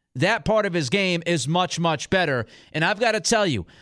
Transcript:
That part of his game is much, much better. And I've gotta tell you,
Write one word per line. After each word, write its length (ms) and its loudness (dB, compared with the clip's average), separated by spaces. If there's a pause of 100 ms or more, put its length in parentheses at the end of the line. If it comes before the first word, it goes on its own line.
(160)
That 300 0
part 200 2
of 80 -2
his 160 -2
game 360 0
is 220 -2
much, 320 0
much 300 -2
better. 360 0 (260)
And 120 -2
I've 160 0
gotta 220 0
tell 260 2
you, 180 -2 (160)